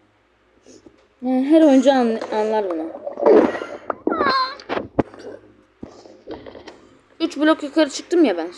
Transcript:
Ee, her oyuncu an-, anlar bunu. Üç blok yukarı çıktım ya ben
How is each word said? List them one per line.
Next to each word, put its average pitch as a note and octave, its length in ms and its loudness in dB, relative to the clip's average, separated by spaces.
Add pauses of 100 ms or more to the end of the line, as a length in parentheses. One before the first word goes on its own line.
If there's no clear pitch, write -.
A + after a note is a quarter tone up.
(1300)
Ee, - 20 -6
her C4+ 340 2
oyuncu C4+ 300 6
an-, A#3 280 0 (140)
anlar G#3+ 360 -2
bunu. D#3+ 160 -6 (4000)
Üç D#4+ 180 -6
blok D4+ 260 0
yukarı D4 260 -2
çıktım - 360 -2
ya G3 120 -2
ben E3 100 -8 (100)